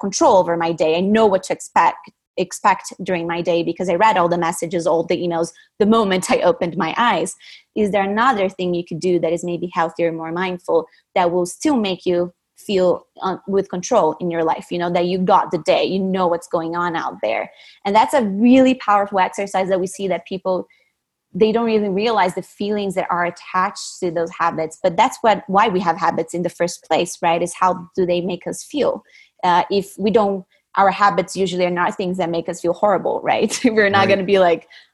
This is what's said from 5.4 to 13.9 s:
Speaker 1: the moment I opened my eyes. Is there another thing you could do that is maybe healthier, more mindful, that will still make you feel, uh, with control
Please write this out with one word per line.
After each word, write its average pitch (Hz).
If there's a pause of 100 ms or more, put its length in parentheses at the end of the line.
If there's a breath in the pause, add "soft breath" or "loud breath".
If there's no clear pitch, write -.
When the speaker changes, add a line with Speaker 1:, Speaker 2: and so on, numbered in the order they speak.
Speaker 1:
the 196
moment 202
I -
opened 175
my 160
eyes. 190 (400 loud breath)
Is 208
there 202
another 208
thing 180
you 170
could 160
do 180
that 165
is 175
maybe 175
healthier, 170
more 160
mindful, 175 (280 soft breath)
that 175
will 180
still 294
make 190
you 175 (240)
feel, 185 (160)
uh, 185 (100)
with 196
control 180